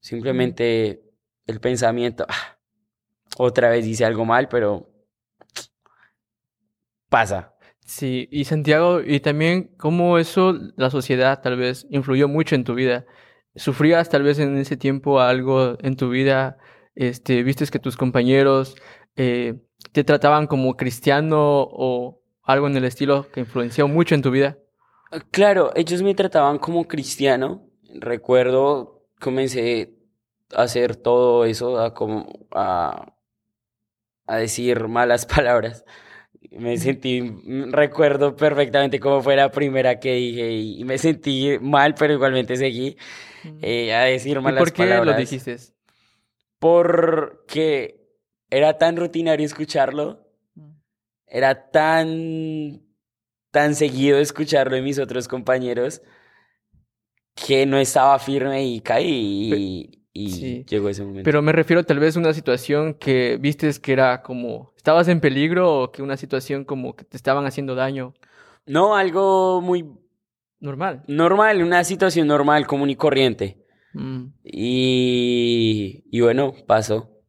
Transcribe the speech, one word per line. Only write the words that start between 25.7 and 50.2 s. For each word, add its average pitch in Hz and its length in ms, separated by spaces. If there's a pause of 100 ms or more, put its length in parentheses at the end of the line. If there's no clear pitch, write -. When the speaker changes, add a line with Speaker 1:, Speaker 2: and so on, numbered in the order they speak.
Speaker 1:
ellos 170 260
me 196 140
trataban 147 420
como 165 300
cristiano. 139 800 (260)
Recuerdo, 127 1120 (140)
comencé 123 720 (600)
a 120 100
hacer 120 320
todo 120 500
eso, 117 340
a 113 140
como, - 580
a, 87 600 (1120)
a 113 120
decir 113 500
malas 120 380
<laughs> - 20
palabras. 120 580 (680)
Me 120 240
Speaker 2:
Ujú. 113 80
Speaker 1:
sentí, 131 380 (500)
recuerdo 143 640
perfectamente 139 640
cómo 139 220
fue 139 140
la 139 160
primera 131 480
que 131 140
dije 120 380
y, 110 300
y - 40
me 131 120
sentí 143 640
mal, 143 360
pero 151 180
igualmente 127 420
seguí, 131 420 (480)
Speaker 2:
Ujú. 156 160
Speaker 1:
eh, 117 320
a 117 100
decir 131 340
Speaker 2:
¿Y 135 40
Speaker 1:
malas 131 220
Speaker 2:
por - 100
qué 180 100
lo 185 60 (100)
Speaker 1:
palabras. 110 180
Speaker 2:
dijiste? 127 400 (1040)
Speaker 1:
Porque 160 1400 (500)
era 151 280
tan 170 180
rutinario 165 500
escucharlo, 147 800 (300)